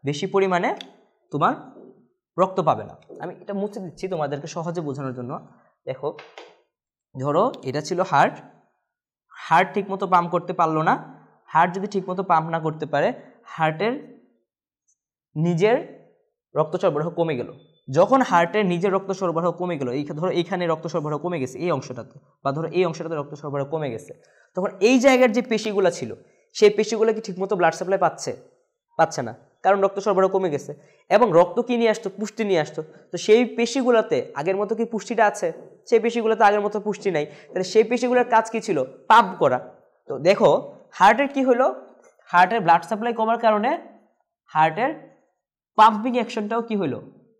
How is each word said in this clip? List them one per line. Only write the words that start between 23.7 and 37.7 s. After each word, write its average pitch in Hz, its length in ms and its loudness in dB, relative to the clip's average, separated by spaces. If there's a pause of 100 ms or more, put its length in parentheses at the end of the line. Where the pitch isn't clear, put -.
গেছে, 110 240 -12 (420)
তখন 185 120 -4 (120)
এই 247 200 6
জায়গার 254 320 6
যে 233 100 0
পেশিগুলো 208 500 0
ছিল, 110 240 -10 (380)
সেই 208 160 6
পেশিগুলো 220 440 0
কি 214 80 -6
ঠিকমতো 190 340 -4
ব্লাড 170 180 2
সাপ্লাই 185 260 -2
পাচ্ছে? 156 380 -2 (600)
পাচ্ছে 151 240 0
না, 113 140 -10 (280)
কারণ 196 180 4
রক্ত 196 180 0
সরবরাহ 190 300 2
কমে 190 200 0
গেছে। 143 240 -6 (360)
এবং 214 240 4
রক্ত 180 260 4
কি 240 180 -2
নিয়ে 226 120 2
আসতো? 214 200 -4
পুষ্টি 208 340 -8
নিয়ে 190 160 2
আসতো। 151 220 -6 (300)
তো 175 60 -8
সেই 233 280 4
পেশিগুলোতে 233 880 0
আগের 175 220 -2
মতো 208 180 -2
কি 220 100 -2
পুষ্টিটা 226 400 0
আছে? 196 260 -2 (380)
সেই 226 100 6
পেশিগুলোতে 220 440 0
আগের 208 180 4
মতো 208 180 -4
পুষ্টি 196 320 -4
নাই। 151 140 -2
তাহলে - 380 -8
সেই 220 200 2